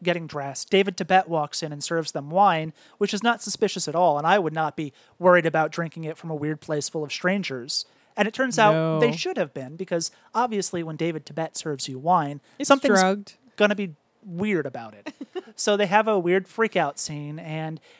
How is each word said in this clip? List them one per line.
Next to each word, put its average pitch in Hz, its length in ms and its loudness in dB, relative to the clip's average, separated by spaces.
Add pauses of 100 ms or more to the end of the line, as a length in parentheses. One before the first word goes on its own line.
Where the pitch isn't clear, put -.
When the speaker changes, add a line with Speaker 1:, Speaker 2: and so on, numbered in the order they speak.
Speaker 1:
getting 175 240 -2
dressed, 139 440 -8
David 196 260 4
Tibet 185 320 4
walks 156 340 -2
in 151 120 -6
and 147 100 -10
serves 165 300 -4
them 143 160 -8
wine, 165 420 2 (260)
which 208 160 -2
is 202 100 -4
not 233 180 0
suspicious 190 480 -4
at 143 60 -6
all, 165 220 4
and 147 80 -2
I 196 140 6
would 156 140 -2
not 156 240 -4
be 151 160 -8 (260)
worried 175 260 6
about 160 280 0
drinking 165 320 -6
it 160 120 -8
from 165 140 -10
a 156 40 -6
weird 151 260 -4
place 147 260 -4
full 156 160 -6
of 139 80 -10
strangers. 165 720 -4 (340)
And 208 100 2
it 220 60 -8
turns 254 260 0
out 208 140 8
Speaker 2:
No. 160 260 2
Speaker 1:
they 240 160 4
should 359 220 -6
have 160 160 -2
been, 143 240 -12
because 175 340 -4 (240)
obviously 208 480 -2
when 160 140 -10
David 156 280 -4
Tibet 156 300 -6
serves 143 320 -6
you 131 120 -8
wine, 147 420 0 (160)
Speaker 2:
It's 285 100 -6
Speaker 1:
something's 262 320 6
Speaker 2:
drugged. 196 360 0 (200)
Speaker 1:
gonna 208 200 4
be 190 180 -6 (320)
weird 180 400 -2
about 117 300 -12
it. 104 220 -16
Speaker 2:
<laughs> 277 60 -12 (320)
Speaker 1:
So 208 200 0
they 202 120 0
have 208 200 2
a 214 100 2
weird 180 300 0
freak 220 300 -2
out 147 220 0
scene, 147 380 -8
and 160 440 -8 (180)